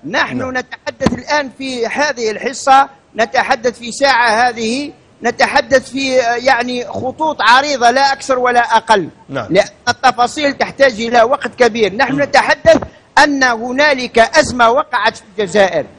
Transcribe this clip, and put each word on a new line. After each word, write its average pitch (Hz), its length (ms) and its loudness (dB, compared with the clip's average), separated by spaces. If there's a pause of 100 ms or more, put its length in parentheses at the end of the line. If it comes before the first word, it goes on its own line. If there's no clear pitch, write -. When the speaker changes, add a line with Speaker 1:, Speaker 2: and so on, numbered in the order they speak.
(100)
Speaker 1:
نحن 233 280 -4
Speaker 2:
نعم. 262 120 -6
Speaker 1:
نتحدث 254 680 -6
الآن 285 400 -4
في 254 280 -6
هذه 240 440 -4
الحصة، 269 580 0 (280)
نتحدث 233 640 -2
في 233 140 -12
ساعة 240 560 2
هذه، 240 440 -6 (300)
نتحدث 240 680 0
في، 262 240 -4 (220)
يعني، 247 520 -2
خطوط 262 520 -6
عريضة 240 500 4
لا 269 220 2
أكثر 269 260 -4
ولا 247 220 2
أقل. 220 480 2 (200)
Speaker 2:
نعم. 135 220 -6
Speaker 1:
لأن 190 180 2 (200)
التفاصيل 240 640 0
تحتاج 247 400 0
إلى 233 300 0
وقت 247 360 -2
كبير. 220 360 0
نحن 247 180 -2
Speaker 2:
مم. 277 100 -2
Speaker 1:
نتحدث 277 600 2 (420)
أن 285 180 0
هنالك 254 760 0
أزمة 233 520 4
وقعت 233 460 -2
في - 60 -20 (160)
الجزائر 180 460 0 (140)